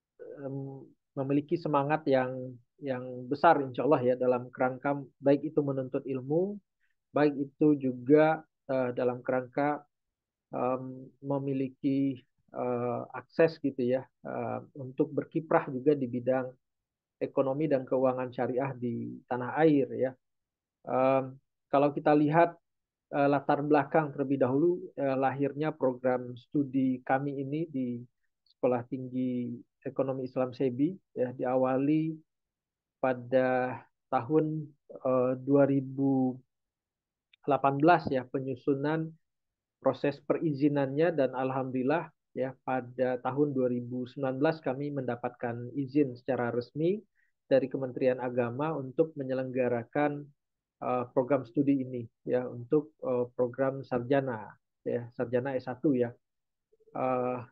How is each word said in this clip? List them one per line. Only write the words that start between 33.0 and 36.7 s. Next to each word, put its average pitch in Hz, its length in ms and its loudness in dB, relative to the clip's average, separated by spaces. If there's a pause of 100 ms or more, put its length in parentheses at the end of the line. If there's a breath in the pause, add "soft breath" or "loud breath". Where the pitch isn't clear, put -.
tahun, 156 560 0 (240)
eh, 127 440 0 (120)
dua 139 240 8
ribu 135 640 2 (1120)